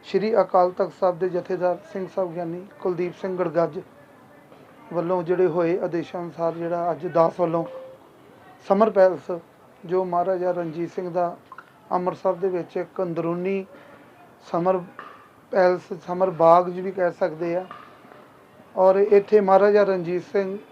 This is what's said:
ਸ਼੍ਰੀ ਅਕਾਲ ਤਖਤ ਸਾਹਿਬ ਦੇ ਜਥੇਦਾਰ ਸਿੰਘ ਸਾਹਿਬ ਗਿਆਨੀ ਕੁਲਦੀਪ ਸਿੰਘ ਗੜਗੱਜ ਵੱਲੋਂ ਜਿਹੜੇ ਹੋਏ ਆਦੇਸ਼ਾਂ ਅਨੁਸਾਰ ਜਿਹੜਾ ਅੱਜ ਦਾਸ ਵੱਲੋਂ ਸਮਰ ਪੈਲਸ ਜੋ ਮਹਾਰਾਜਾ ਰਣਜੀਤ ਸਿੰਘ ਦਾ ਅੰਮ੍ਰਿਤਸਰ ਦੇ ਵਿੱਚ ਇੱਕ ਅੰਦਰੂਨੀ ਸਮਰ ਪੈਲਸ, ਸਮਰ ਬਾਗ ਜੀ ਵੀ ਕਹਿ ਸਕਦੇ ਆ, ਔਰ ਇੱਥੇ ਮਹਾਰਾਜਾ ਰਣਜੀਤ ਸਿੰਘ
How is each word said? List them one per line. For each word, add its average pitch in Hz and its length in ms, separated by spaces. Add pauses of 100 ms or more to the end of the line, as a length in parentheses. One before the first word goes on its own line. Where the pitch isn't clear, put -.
ਸ਼੍ਰੀ 208 360
ਅਕਾਲ 180 300
ਤਖਤ 180 300
ਸਾਹਿਬ 180 180
ਦੇ 185 100
ਜਥੇਦਾਰ 175 500 (140)
ਸਿੰਘ 190 220
ਸਾਹਿਬ 180 200
ਗਿਆਨੀ 175 280 (180)
ਕੁਲਦੀਪ 175 320 (100)
ਸਿੰਘ 185 160
ਗੜਗੱਜ 165 420 (1120)
ਵੱਲੋਂ 170 300
ਜਿਹੜੇ 180 240
ਹੋਏ 170 360
ਆਦੇਸ਼ਾਂ 170 400
ਅਨੁਸਾਰ 165 300
ਜਿਹੜਾ 170 400
ਅੱਜ 151 140
ਦਾਸ 165 340
ਵੱਲੋਂ 165 240 (1040)
ਸਮਰ 208 220
ਪੈਲਸ 185 480 (460)
ਜੋ 185 200
ਮਹਾਰਾਜਾ 180 460
ਰਣਜੀਤ 165 420
ਸਿੰਘ 180 180
ਦਾ 175 260 (560)
ਅੰਮ੍ਰਿਤਸਰ 180 400
ਦੇ 180 160
ਵਿੱਚ 175 280
ਇੱਕ 180 260
ਅੰਦਰੂਨੀ 175 640 (880)
ਸਮਰ 180 280 (720)
ਪੈਲਸ, 180 300 (260)
ਸਮਰ 185 240
ਬਾਗ 170 380
ਜੀ 180 120
ਵੀ 190 100
ਕਹਿ 180 220
ਸਕਦੇ 170 440
ਆ, 185 100 (1120)
ਔਰ 190 200
ਇੱਥੇ 202 440
ਮਹਾਰਾਜਾ 202 420
ਰਣਜੀਤ 180 400 (100)
ਸਿੰਘ 196 260 (120)